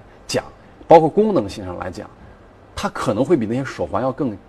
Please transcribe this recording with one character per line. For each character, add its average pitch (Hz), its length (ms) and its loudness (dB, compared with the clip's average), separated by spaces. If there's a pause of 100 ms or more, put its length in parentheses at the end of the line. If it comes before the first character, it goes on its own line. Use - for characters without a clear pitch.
(260)
讲， - 180 -4 (440)
包 165 120 10
括 156 100 4
功 214 240 2
能 117 160 0
性 101 160 -12
上 90 120 -10
来 92 140 -8
讲， 92 180 -14 (640)
它 - 160 -6
可 - 240 -2
能 117 100 0
会 170 120 4
比 113 100 -2
那 107 80 -4
些 131 120 -4
手 95 200 -6
环 98 160 -2
要 131 100 -2
更 123 240 -4 (140)